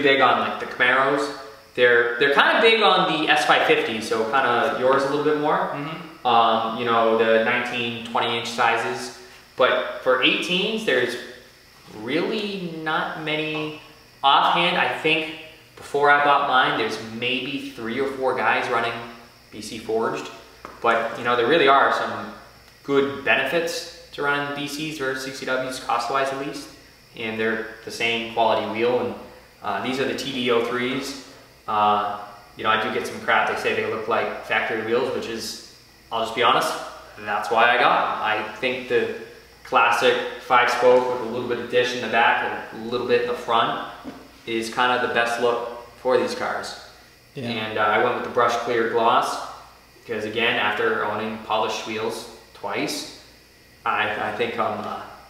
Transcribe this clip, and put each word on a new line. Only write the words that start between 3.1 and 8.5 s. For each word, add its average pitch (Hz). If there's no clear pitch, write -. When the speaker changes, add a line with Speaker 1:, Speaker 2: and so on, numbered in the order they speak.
Speaker 1:
the 151
S 151
five 143
fifty, 147
so 113
kinda 117
yours 135
a 135
little 143
bit 151
more. 151
Speaker 2:
Mm-hmm. 147
Speaker 1:
Um, 113
you 120
know, 113
the 113
nineteen, 120
twenty 117
inch 117
sizes. 120